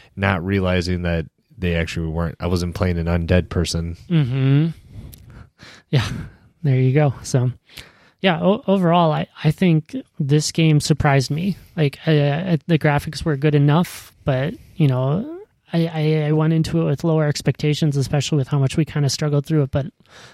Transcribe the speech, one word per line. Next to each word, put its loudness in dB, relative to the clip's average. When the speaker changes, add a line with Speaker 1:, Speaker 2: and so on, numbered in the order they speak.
Speaker 1:
Not 0
realizing 0
that -2
they -2
actually -4
weren't, -4
I -4
wasn't -2
playing -2
an -2
undead 0
person. -4
Speaker 2:
Mm-hmm. 2
Yeah, 0
there 2
you 4
go. 2
So, 0
yeah, 0
o-, 2
overall, 4
I, -2
I 2
think 0
this 0
game 4
surprised 2
me. -4
Like, -2
uh, 0
uh, 0
the 2
graphics -2
were -2
good 2
enough, 2
but, -2
you 2
know, -2
I, 0
I, 0
I 2
went 2
into 0
it 0
with -2
lower 2
expectations, 0
especially 0
with -2
how 0
much 0
we 2
kinda -2
struggled -2
through 0
it. -8
But -4